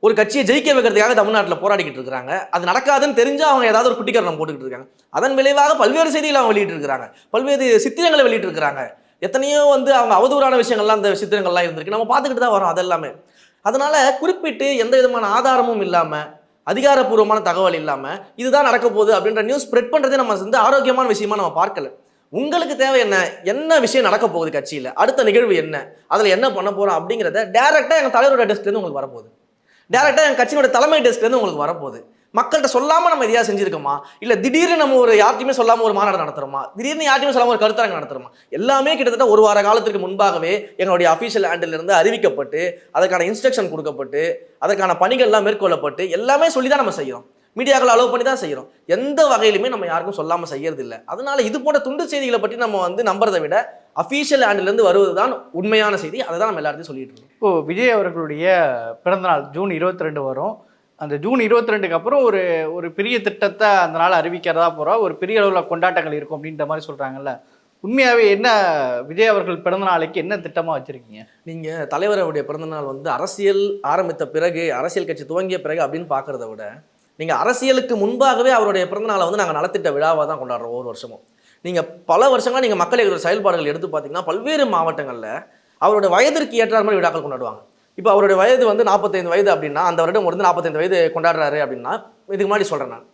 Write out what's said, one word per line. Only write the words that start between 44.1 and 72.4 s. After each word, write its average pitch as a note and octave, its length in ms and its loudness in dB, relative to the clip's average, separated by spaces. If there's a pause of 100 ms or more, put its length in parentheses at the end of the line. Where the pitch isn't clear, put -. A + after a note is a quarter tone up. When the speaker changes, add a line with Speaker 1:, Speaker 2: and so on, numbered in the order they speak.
Speaker 1:
அதற்கான F#3+ 400 0
பணிகள்லாம் A3 440 2
மேற்கொள்ளப்பட்டு E3+ 580 -2 (140)
எல்லாமே C#4 360 2
சொல்லி C4 160 0
தான் C#4 120 2
நம்ம G3+ 160 -4
செய்யறோம், B2+ 280 -10 (300)
மீடியாக்களை B3+ 380 2
அலோவ் A#3 180 2
பண்ணி B3 160 -2
தான் C4 160 -4
செய்யறோம். C3 240 -10 (260)
எந்த C#4 240 -4 (140)
வகையிலுமே G#3+ 420 2
நம்ம G3 160 -6
யாருக்கும் E3+ 300 -6
சொல்லாம E3 320 -4
செய்யறது C#3 320 -8
இல்ல. A#2 100 -14 (180)
அதனால C#4 240 -6 (120)
இது A3+ 160 -4
போன்ற D4 140 2 (100)
துண்டு D4+ 220 -6
செய்திகளை C4+ 300 -2
பற்றி A#3 240 -4
நம்ம G#3 220 -2
வந்து G3 140 -4 (100)
நம்புறதை G3+ 320 0
விட D3+ 120 -2 (460)
அஃபிஷியல் C#4 460 0
ஹேண்டில் G3+ 220 0
இருந்து G#3 200 4
வருவது F#3 320 4
தான் B3+ 100 0 (280)
உண்மையான G#3 380 0
செய்தி, E3+ 240 -8
அதை E3+ 140 -6
தான் G#3+ 140 -2
நம்ம F3 140 -6
எல்லார்ட்டையும் D3+ 280 -8
சொல்லிட்டு C3 220 -14
இருக்கோம். - 240 -20
Speaker 2:
இப்போ G#3 120 0 (200)
விஜய் A3+ 260 2
அவர்களுடைய E3 500 -4 (580)
பிறந்தநாள் F3 520 0
ஜூன் F#3+ 220 -4
இருபத்தி F3+ 300 -2
ரெண்டு D3+ 160 -6
வரும். C3+ 300 -6 (480)
அந்த D3 200 -6
ஜூன் A#3+ 240 0
இருபத்தி A3+ 280 2
ரெண்டுக்கு F#3+ 240 -2
அப்புறம் B3+ 280 0
ஒரு, G3+ 160 2 (320)
ஒரு E3+ 140 -8 (100)
பெரிய A3+ 180 -2 (120)
திட்டத்தை G#3 420 0 (140)
அந்த D#3+ 180 -2
நாள் F3+ 160 4
அறிவிக்கிறதா E3 580 0
போறோம், D#3+ 280 0
ஒரு E3+ 180 -2
பெரிய G#3 200 0
அளவுல F#3+ 280 2
கொண்டாட்டங்கள் E3+ 480 0
இருக்கும் D3 200 -10
அப்படின்ற D3+ 320 -8
மாதிரி D#3 180 -6
சொல்றாங்கல்ல, C3+ 440 -8 (520)
உண்மையாவே A#3+ 420 2 (100)
என்ன A3 120 0 (600)
விஜய் G3+ 240 2
அவர்கள் F3+ 340 0
பிறந்த F#3+ 240 -2
நாளைக்கு E3 340 -2
என்ன G3 140 -6
திட்டமா E3 380 -6
வச்சிருக்கீங்க? A#2+ 480 -14 (260)
Speaker 1:
நீங்க D#3+ 440 -10
தலைவர் G3 300 0
அவருடைய D3+ 260 -4